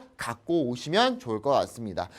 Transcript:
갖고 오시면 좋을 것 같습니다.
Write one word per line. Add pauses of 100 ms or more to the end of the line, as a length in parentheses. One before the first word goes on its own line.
(160)
갖고
오시면
좋을
것
같습니다. (100)